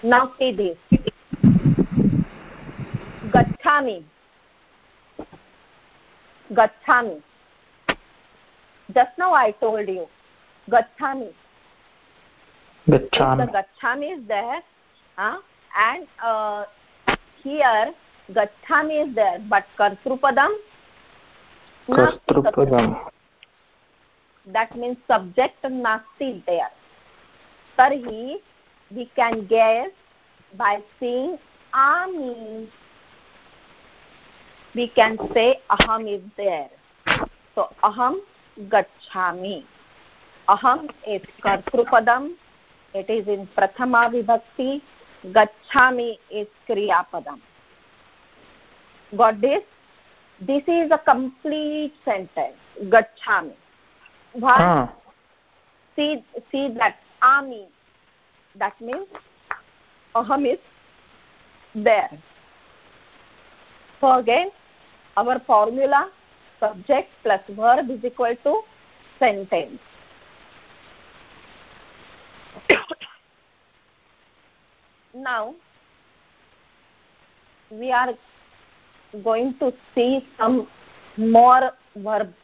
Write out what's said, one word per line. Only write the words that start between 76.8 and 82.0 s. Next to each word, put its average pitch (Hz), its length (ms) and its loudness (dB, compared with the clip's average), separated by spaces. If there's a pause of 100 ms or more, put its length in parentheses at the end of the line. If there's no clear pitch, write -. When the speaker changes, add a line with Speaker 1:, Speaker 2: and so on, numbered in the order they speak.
Speaker 1:
we 226 200 -8
are 247 240 0 (1080)
going 233 340 0
to 254 140 -2 (220)
see 254 320 0 (120)
some 254 300 0 (480)
more 240 560 6 (240)
verbs। 202 480 -4